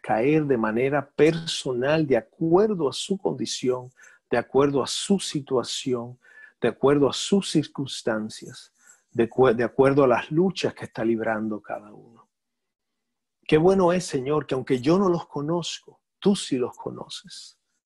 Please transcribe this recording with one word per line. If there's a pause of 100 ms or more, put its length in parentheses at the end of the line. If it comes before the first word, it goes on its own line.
caer
de
manera
personal,
de
acuerdo
a
su
condición, (400)
de
acuerdo
a
su
situación, (440)
de
acuerdo
a
sus
circunstancias, (400)
de
cue-,
de
acuerdo
a
las
luchas
que
está
librando
cada
uno. (1160)
Qué
bueno
es,
Señor,
que
aunque
yo
no
los
conozco, (180)
tú
sí
los
conoces. (260)